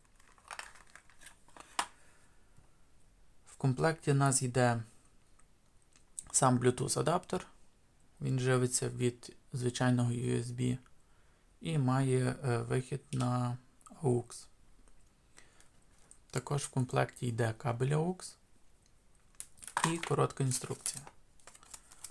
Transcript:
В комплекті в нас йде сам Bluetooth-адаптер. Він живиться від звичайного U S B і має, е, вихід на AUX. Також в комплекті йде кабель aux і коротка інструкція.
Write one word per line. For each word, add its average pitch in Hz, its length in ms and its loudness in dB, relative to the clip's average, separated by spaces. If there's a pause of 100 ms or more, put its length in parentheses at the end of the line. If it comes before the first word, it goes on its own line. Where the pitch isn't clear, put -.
(3500)
В - 80 -20
комплекті 151 560 2
в 139 40 6
нас 139 260 4
йде 123 420 2 (1500)
сам 127 280 4
Bluetooth-адаптер. 151 840 0 (840)
Він 131 160 0
живиться 127 500 2
від 123 460 -4 (180)
звичайного 123 580 2
U 123 280 -2
S 117 40 -4
B 123 340 -2 (840)
і 160 160 -2
має, 127 580 2 (100)
е, 120 120 0
вихід 127 440 -4 (100)
на 123 460 0 (460)
AUX. 123 420 0 (1900)
Також 139 320 -4
в - 60 -10
комплекті 127 580 0
йде 113 300 0
кабель 120 300 -2
aux 160 480 -2 (1600)
і 170 40 -2
коротка 139 460 0
інструкція. - 600 -4 (1080)